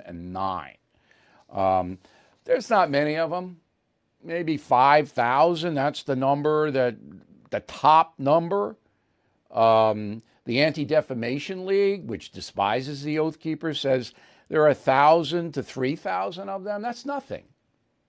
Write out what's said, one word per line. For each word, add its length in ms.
and 260
nine. 460
Um, 460
there's 240
not 200
many 280
of 140
them. 280
Maybe 340
five 520
thousand, 640
that's 300
the 120
number, 540
that, 260
the 120
top 580
number. 560
Um, 720
the 160
Anti-Defamation 1040
League, 420
which 240
despises 720
the 160
Oath 220
Keepers, 400
says 340
there 140
are 80
a 60
thousand 800
to 80
three 320
thousand 540
of 140
them. 200
That's 200
nothing. 420